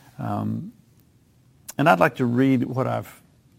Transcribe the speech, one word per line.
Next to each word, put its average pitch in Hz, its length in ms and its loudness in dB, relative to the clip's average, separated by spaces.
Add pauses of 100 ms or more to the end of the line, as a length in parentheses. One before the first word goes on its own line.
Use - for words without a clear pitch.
(180)
Um, 110 540 -6 (1080)
and 143 100 2
I'd 180 120 6
like 160 160 2
to 131 100 -2
read 123 380 2
what 127 240 -4
I've 113 340 -8 (380)